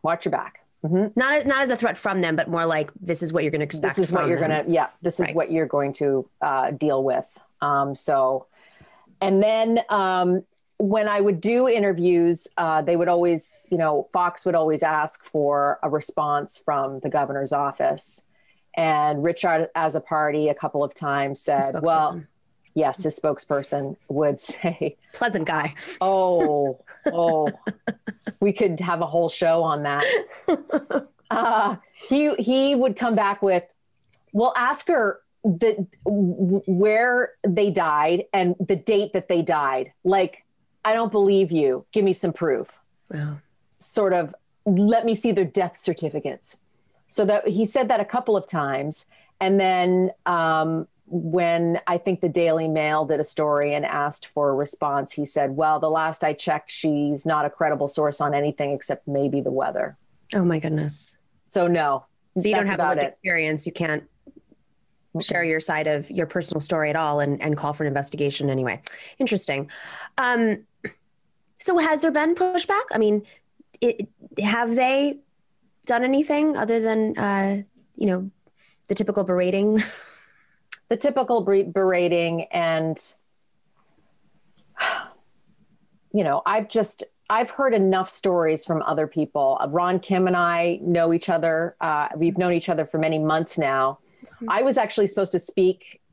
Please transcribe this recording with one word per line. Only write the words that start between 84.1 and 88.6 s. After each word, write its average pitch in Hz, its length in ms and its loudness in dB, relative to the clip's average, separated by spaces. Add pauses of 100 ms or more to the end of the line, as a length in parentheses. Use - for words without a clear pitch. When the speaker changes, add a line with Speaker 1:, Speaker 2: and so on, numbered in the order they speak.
Speaker 1:
<sighs> - 60 -2 (1300)
you 202 100 0
know, 143 220 0
I've 208 240 -2
just, - 340 -2 (260)
I've 240 200 0
heard 269 240 0
enough 190 360 2
stories 165 560 0